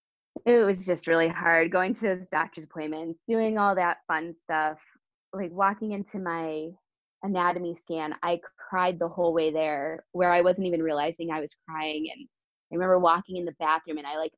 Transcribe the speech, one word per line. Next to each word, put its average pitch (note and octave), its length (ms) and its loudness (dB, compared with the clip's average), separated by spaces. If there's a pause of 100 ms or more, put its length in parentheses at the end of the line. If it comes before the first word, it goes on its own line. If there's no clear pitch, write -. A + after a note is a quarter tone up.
(460)
it A#3 200 6
was F#3+ 200 0
just F3+ 220 -2
really E3 200 4
hard E3 440 2
going F#3 240 0
to - 60 -10
those F#3+ 280 -2
doctor's D#3+ 360 -4
appointments, D#3+ 600 -8
doing A3 300 0
all G3+ 180 2
that F3 220 0 (100)
fun E3 300 -4
stuff, D#3 420 -2 (540)
like, F#3 180 -6
walking G#3 420 -2
into G3 260 -8
my E3 500 -6 (540)
anatomy F3+ 520 0
scan, D#3+ 480 -6
I E3+ 160 0 (300)
cried F#3 300 0
the E3+ 100 -2
whole E3+ 240 0
way D#3+ 180 2
there, D#3 600 -2
where F3 200 2
I F3 100 6
wasn't F3+ 260 4
even E3+ 140 0
realizing D#3+ 500 -2
I D#3 100 -4
was D3 140 -10 (120)
crying. D#3 460 -6
And - 140 -20 (440)
I E3 40 -6
remember F#3 240 4
walking F3+ 380 4
in F3 80 -4
the D#3 140 -8
bathroom D#3+ 380 -2
and C#3+ 100 -10
I, D3 100 -4
like, D#3+ 200 -4